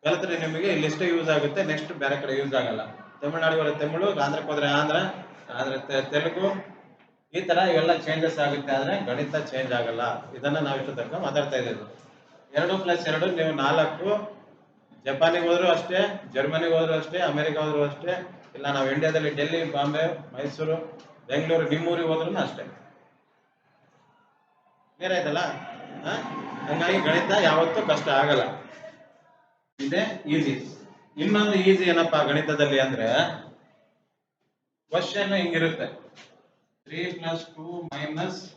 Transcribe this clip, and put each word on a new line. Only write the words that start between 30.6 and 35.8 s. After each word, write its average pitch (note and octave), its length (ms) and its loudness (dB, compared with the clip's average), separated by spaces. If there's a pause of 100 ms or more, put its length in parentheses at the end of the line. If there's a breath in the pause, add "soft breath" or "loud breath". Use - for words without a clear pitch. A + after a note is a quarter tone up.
ಇನ್ನೊಂದು G#3 320 4 (160)
ಈಸಿ F#3 220 6
ಏನಪ್ಪಾ E3 260 4 (100)
ಗಣಿತದಲ್ಲಿ D3 560 2
ಅಂದ್ರೆ, A#2 240 -2 (1800)
ಕ್ವಶನ್ F#3+ 440 -2
ಹಿಂಗಿರುತ್ತೆ, E3 520 0 (1000)